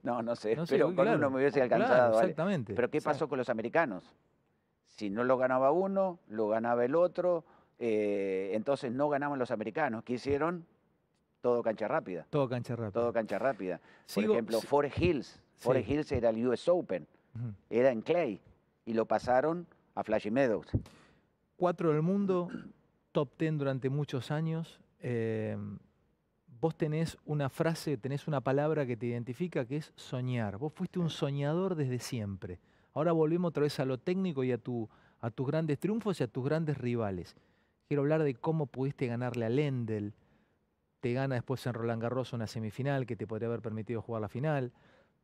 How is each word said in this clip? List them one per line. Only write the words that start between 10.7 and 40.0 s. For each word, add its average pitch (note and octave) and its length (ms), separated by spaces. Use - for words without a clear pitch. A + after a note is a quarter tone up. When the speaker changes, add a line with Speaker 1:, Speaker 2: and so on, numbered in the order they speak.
Speaker 1:
Todo A#2+ 220
cancha A2 240
rápida. G#2 420
Speaker 2:
Todo C#3 180
cancha B2 280
rápida. A#2 260
Speaker 1:
Todo A#2+ 100
cancha G#2+ 280
rápida. G2 400
Por - 40
Speaker 2:
Sigo, G#3+ 280
Speaker 1:
ejemplo, A2+ 280
Speaker 2:
si-, - 60
Speaker 1:
Forest C#3+ 340
Hills. E3 260
Speaker 2:
sí. - 80
Speaker 1:
Forest B2 260
Hills D3 220
era A#2 180
el A2+ 180
U A#2+ 60
S - 160
Open. G2 380
Speaker 2:
Ujú. A2+ 180
Speaker 1:
Era B2 220
en A2+ 100
clay. D3 380
Y A#2 80
lo A2 120
pasaron C3 600
a G3+ 80
Flashy - 260
Meadows. A2+ 380
Speaker 2:
Cuatro F3 380
del D3+ 80
mundo, F#3 480
<clears throat> - 340
top D3 220
ten D#3 220
durante C3+ 320
muchos C#3 400
años. D#3+ 500
Eh, A2 580
vos D#3+ 160
tenés D#3+ 480
una D3 240
frase, D#3+ 480
tenés C3+ 300
una C#3+ 140
palabra C#3+ 440
que A#2+ 100
te A#2 120
identifica, B2 580
que C3+ 120
es D#3 180
soñar. B2 640
Vos D3 160
fuiste F#3 260
un E3+ 100
soñador D3+ 680
desde B2+ 240
siempre. G2 600
Ahora D#3+ 180
volvemos E3 380
otra D3 140
vez D3 160
a C#3 60
lo C3 120
técnico F3+ 460
y B2+ 80
a A#2+ 60
tu, A#2 300
a A2+ 120
tus C3 160
grandes D3+ 320
triunfos G#3 420
y - 20
a A#2+ 40
tus B2+ 180
grandes D3+ 320
rivales. A2+ 580
Quiero C#3+ 160
hablar D#3 200
de C#3 120
cómo D#3+ 300
pudiste C3+ 420
ganarle A#2 380
a A2+ 40
Lendl. A#2 640